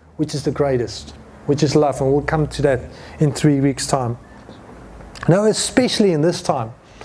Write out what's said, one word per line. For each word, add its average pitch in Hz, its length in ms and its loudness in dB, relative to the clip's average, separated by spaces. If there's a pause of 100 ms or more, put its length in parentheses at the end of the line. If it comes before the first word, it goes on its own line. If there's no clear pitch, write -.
(160)
which 151 180 -4
is 139 100 -8
the 147 80 -2
greatest, 127 580 -2 (360)
which 147 180 2
is 147 100 2
love, 147 260 2
and 135 120 2
we'll 143 100 2
come 151 240 -2
to - 160 -6
that 135 180 2 (380)
in 147 140 2
three 143 280 2
weeks' 135 280 0
time. 123 280 -2 (1120)
Now, 190 180 4
especially 214 680 2
in 151 80 0
this 170 200 0
time, 120 320 -4 (320)